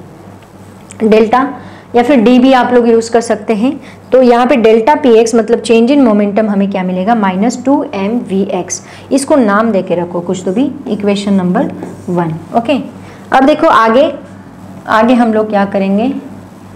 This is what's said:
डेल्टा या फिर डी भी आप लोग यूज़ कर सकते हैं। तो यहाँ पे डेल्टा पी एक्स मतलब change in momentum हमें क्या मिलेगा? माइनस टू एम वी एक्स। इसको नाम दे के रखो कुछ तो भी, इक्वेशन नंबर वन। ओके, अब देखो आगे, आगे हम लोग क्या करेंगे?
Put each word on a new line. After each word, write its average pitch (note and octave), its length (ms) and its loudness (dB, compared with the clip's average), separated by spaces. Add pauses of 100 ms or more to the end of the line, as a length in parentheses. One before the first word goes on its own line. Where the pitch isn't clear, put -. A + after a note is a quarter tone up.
(1040)
डेल्टा A3 380 4 (540)
या A#3+ 80 4
फिर B3 180 4
डी B3 180 4
भी C4 140 4
आप B3 200 2
लोग A#3+ 160 4
यूज़ A3+ 220 0
कर A#3 100 2
सकते A3 340 -4
हैं। C4 240 -2 (320)
तो B3+ 100 4
यहाँ A#3+ 240 4
पे A3+ 100 2
डेल्टा A3 400 4
पी C4 240 2
एक्स A#3 160 0
मतलब A3+ 280 0
change A#3 280 2
in C#4+ 160 4
momentum G#3 420 0
हमें G3 220 0
क्या F#3+ 120 -4
मिलेगा? F#3 320 -2
माइनस G3+ 500 -2
टू C#4 180 0 (100)
एम G3+ 240 -4 (120)
वी F#3+ 120 0 (120)
एक्स। F3 280 -8 (300)
इसको C#4 240 0
नाम A3+ 360 2
दे F#3+ 120 0
के F3 120 -4
रखो F3 260 -4
कुछ F3+ 240 -6
तो F#3+ 80 -2
भी, C4+ 160 0 (180)
इक्वेशन G3+ 460 -2
नंबर F#3+ 380 0 (380)
वन। E3+ 240 -2 (240)
ओके, A#3 220 -4 (580)
अब C4+ 80 2
देखो D4+ 220 2
आगे, A3+ 440 2 (760)
आगे A3 260 2
हम A#3 200 2
लोग G#3+ 160 0
क्या G3+ 160 0
करेंगे? G3 480 -2 (640)